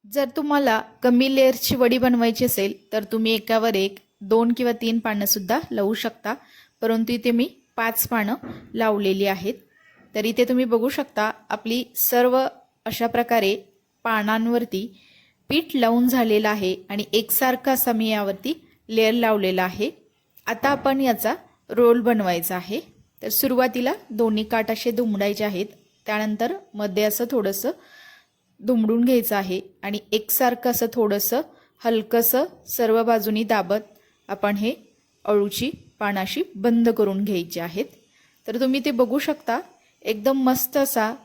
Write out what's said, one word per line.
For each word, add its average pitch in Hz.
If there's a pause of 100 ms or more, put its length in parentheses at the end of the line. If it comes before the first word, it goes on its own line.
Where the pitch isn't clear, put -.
जर 269
तुम्हाला 285 (240)
कमी 254
लेयरची 262
वडी 247
बनवायची 233
असेल 202 (200)
तर 214
तुम्ही 220
एकावर 220
एक 196 (240)
दोन 226
किंवा 240 (100)
तीन 226
पानंसुद्धा 208 (120)
लावू 208
शकता, 226 (480)
परंतु 226
इथे 240
मी 233 (280)
पाच 226
पानं 220 (380)
लावलेली 202
आहेत. 190 (640)
तर 214
इथे 233
तुम्ही 254
बघू 233
शकता, - (180)
आपली 233 (120)
सर्व 247 (480)
अशा 226
प्रकारे 233 (500)
पानांवरती 226 (640)
पीठ 311
लावून 240
झालेलं 226
आहे 202 (140)
आणि 202
एकसारखं 254
असं 254
मी 220
यावरती 208 (360)
लेयर 220
लावलेला 208
आहे. 196 (580)
आता 226
आपण 269
याचा 233 (360)
रोल 233
बनवायचा 190
आहे. 180 (420)
तर -
सुरुवातीला 247 (160)
दोन्ही 220
काठ 220
असे 226
दुमडायचे 208
आहेत, 202 (420)
त्यानंतर 214 (200)
मध्ये 208
असं 214
थोडंसं 208 (880)
दुमडून 226
घ्यायचं 240
आहे 185 (240)
आणि 202 (120)
एकसारखं 240
असं 240
थोडंसं 214 (400)
हलकंसं 233 (220)
सर्व 226
बाजूनी 220
दाबत 202 (500)
आपण 202
हे 214 (520)
अळूची 208 (300)
पानाशी 202 (120)
बंद 233
करून 202
घ्यायची 175
आहेत. 170 (600)
तर 226
तुम्ही 262
ते 294
बघू 247
शकता, 285 (420)
एकदम 240
मस्त 254
असा 233 (120)